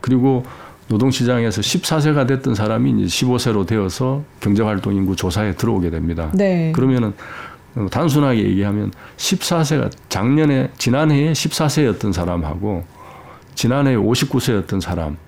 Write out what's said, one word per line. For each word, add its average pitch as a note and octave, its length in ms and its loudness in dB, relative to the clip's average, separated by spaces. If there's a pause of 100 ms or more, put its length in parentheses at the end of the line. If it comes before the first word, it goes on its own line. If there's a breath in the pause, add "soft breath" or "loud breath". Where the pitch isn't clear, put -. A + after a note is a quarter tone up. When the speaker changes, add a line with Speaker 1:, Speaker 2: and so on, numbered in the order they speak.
Speaker 1:
그리고 B2+ 440 2 (440 loud breath)
노동시장에서 A#2 720 0
십사 D#3+ 380 0
세가 D3 260 2
됐던 C3 280 0
사람이 A2 360 0
이제 G2+ 180 0
십오 B2 300 0
세로 G#2+ 280 0
되어서 A#2+ 560 -2 (180)
경제활동 G#2 540 0
인구 F#2+ 220 0
조사에 F#2+ 380 -2
들어오게 F#2+ 360 0
됩니다. D#2+ 440 -4
Speaker 2:
네. F3+ 380 0
Speaker 1:
그러면은, B2+ 420 2 (600 loud breath)
어, G2+ 160 -2
단순하게 C#3 540 2
얘기하면 G2+ 480 0 (240 loud breath)
십사 E3+ 480 0
세가 C#3 260 0 (180)
작년에, C3 680 2
지난해에 D3 580 2
십사 D#3+ 340 -2
세였던 A2 440 2
사람하고 F2 720 -2 (680 loud breath)
지난해에 C3 400 2
오십구 A#2+ 460 2
세였던 G2 400 0
사람 E2 360 -4 (120)